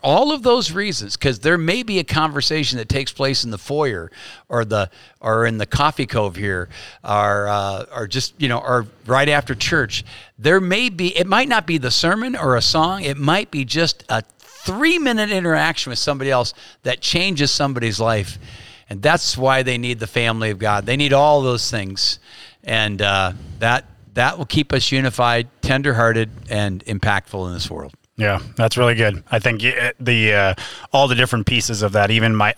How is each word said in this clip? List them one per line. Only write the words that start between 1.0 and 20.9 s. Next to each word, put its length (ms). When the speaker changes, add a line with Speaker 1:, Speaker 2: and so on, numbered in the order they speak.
Speaker 1:
'cause 220
there 180
may 240
be 160
a 60
conversation 760
that 100
takes 240
place 320
in 60
the 80
foyer 540
or 160
the, 240
or 280
in 100
the 80
coffee 400
cove 300
here, 340
or, 440
uh, 440
or 140
just, 320
you 100
know, 120
or 260
right 220
after 260
church. 500
There 240
may 280
be, 280
it 80
might 240
not 160
be 140
the 100
sermon 460
or 200
a 60
song. 400
It 160
might 320
be 160
just 440
a 120
three-minute 960
interaction 580
with 100
somebody 300
else 240
that 180
changes 480
somebody's 500
life. 380
And 140
that's 340
why 280
they 160
need 200
the 80
family 440
of 80
God. 260
They 120